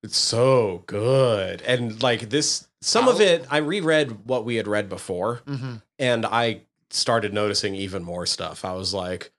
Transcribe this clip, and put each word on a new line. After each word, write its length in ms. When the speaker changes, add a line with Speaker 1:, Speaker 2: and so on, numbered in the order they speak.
Speaker 1:
It's 140
so 680
good. 760
And, 380
like, 300
this, 380
some 260
of 100
Speaker 2:
How 60
Speaker 1:
it, 260
I 60
reread 720
what 180
we 120
had 120
read 200
before, 560
Speaker 2:
Mm-hmm. 320
Speaker 1:
and 260
I 360
started 440
noticing 400
even 300
more 220
stuff. 380
I 100
was 200
like 440